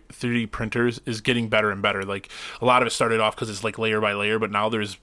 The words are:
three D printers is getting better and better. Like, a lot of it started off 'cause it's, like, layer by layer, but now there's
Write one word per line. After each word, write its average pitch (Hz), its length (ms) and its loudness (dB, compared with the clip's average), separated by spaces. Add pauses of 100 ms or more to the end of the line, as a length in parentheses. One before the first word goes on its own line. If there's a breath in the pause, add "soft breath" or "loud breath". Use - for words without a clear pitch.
(120)
three 120 280 -2
D 113 80 -2
printers 117 580 -2
is 110 160 -6
getting 120 280 0
better 107 200 2
and 98 120 -4
better. 98 220 0
Like, 98 260 -6 (320 loud breath)
a 117 40 0
lot 127 160 6
of 120 60 2
it 113 40 -2
started 113 280 2
off 107 160 2
'cause 110 140 -6
it's, 98 140 -8
like, 107 140 -4
layer 110 220 2
by 104 140 2
layer, 104 260 0
but 107 120 -2
now 104 180 2
there's 107 340 -4